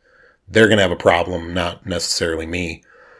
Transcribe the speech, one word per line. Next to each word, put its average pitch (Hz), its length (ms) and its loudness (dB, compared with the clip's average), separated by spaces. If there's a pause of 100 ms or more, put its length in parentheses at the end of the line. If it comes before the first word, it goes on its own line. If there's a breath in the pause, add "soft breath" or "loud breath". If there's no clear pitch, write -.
(480 soft breath)
they're 107 220 4
gonna 104 120 4
have 92 80 4
a 87 60 -2
problem, 87 580 0
not 87 320 -6
necessarily 85 600 -4
me. 85 360 -8 (360 soft breath)